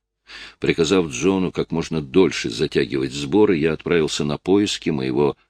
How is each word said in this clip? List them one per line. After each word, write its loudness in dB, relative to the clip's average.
Приказав 2
Джону 0
как -4
можно -4
дольше 2
затягивать -2
сборы, 2
я 0
отправился 0
на -2
поиски 0
моего 0